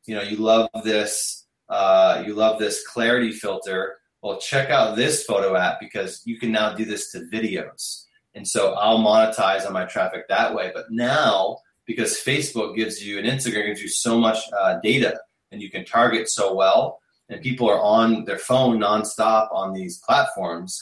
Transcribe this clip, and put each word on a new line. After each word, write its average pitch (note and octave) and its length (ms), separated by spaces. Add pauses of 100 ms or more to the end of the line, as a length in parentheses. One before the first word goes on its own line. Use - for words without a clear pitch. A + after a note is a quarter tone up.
you A2 80
know, G#2 80
you G#2 140
love A2 340 (140)
this, - 600 (240)
uh, G2 580
you G#2 60
love G#2+ 260
this G2+ 260
clarity A#2+ 460
filter. F#2+ 680 (220)
Well, G2+ 160
check C#3 320
out C3 280
this A#2+ 260
photo G2 320
app F2+ 240
because F#2+ 460
you A#2 120
can A#2 140
now G#2+ 220
do G#2+ 100
this G#2 300
to F#2+ 60 (140)
videos." F#2+ 720 (320)
And G2+ 100
so G2+ 280
I'll A2 260
monetize G#2+ 680
on G2 60
my F#2 140
traffic - 420
that A2+ 260
way. F#2 200
But - 180
now, A#2+ 680 (260)
because A2+ 320
Facebook C3 580
gives A2 260
you, G2+ 160
and G2 80
Instagram A#2+ 420
gives G2+ 140
you F#2+ 60
so A#2 320
much, A2+ 200 (200)
uh, F#2 240
data, A#2 340 (360)
and G#2 80
you G2 100
can F2+ 140
target A#2 440
so G2 240
well, F#2+ 460 (300)
and G2 120
people B2 280
are G2+ 100
on A2 460
their G2 120
phone B2+ 400
nonstop A2 760
on F#2+ 180
these F#2 340
platforms C#3+ 760